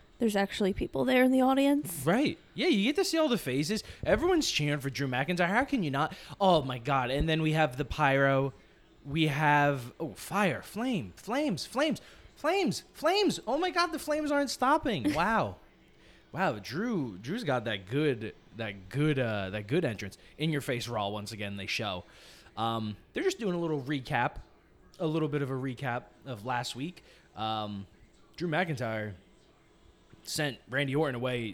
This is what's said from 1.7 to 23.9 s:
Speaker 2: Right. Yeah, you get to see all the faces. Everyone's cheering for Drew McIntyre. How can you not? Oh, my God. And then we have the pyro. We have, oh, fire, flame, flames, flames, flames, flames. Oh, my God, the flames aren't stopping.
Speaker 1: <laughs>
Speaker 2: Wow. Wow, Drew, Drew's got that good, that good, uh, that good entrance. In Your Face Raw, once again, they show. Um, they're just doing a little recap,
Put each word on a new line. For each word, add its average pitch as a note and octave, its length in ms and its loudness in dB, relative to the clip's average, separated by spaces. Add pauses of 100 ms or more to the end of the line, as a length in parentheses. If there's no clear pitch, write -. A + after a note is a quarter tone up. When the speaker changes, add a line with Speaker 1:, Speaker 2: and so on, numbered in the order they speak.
Speaker 2:
Right. G#3+ 340 2 (180)
Yeah, B3 120 0
you G#3 180 4
get B3+ 120 2
to G4 80 2
see E4 140 0
all D#4 100 2
the A#3 80 2
faces. D3 460 -2 (220)
Everyone's D4 440 4
cheering D3 300 0
for C3+ 100 -4
Drew C3+ 180 -2
McIntyre. D#3+ 400 0
How A3 160 2
can C4+ 200 0
you C#3+ 80 0
not? C#3 220 0 (280)
Oh, F3+ 220 6
my B2+ 160 -4
God. B2+ 320 0
And D3+ 180 2
then D#3+ 140 4
we D#3 100 4
have D3+ 240 4
the C#3+ 80 -2
pyro. C#3 680 4 (540)
We D#3 220 2
have, C#3+ 720 4
oh, C#3 160 -6
fire, F#3+ 480 -2
flame, G3+ 520 -4
flames, B3 520 -2
flames, C#4 340 0 (340)
flames, D#4+ 480 0 (100)
flames. F4 540 2
Oh, C4 120 2
my F#4 100 2
God, E4+ 240 2
the D#4+ 60 -4
flames D4+ 320 -2
aren't C#4+ 180 2
stopping. B3+ 640 2
Speaker 1:
<laughs> - 20 -2
Speaker 2:
Wow. E3+ 400 0 (760)
Wow, D#3+ 280 0
Drew, C#3+ 600 -4
Drew's D3 240 -6
got B2+ 200 0
that G2 240 -4
good, C3 440 0 (240)
that G2 320 -8
good, D3 300 0
uh, G#2 320 -2
that G#2 160 -6
good E3 180 0
entrance. G#2 320 -6 (200)
In D#3+ 140 0
Your C#3+ 100 0
Face A#2 260 -4
Raw, A2 220 -2
once G#2 220 -6
again, G2+ 260 -6
they F#2+ 100 -8
show. F#2+ 360 -4 (540)
Um, A2 400 -2 (160)
they're C#4 100 -4
just F#4+ 160 -2
doing F#3+ 160 -2
a E3+ 40 -2
little D#3 220 -2
recap, C3 500 -2 (680)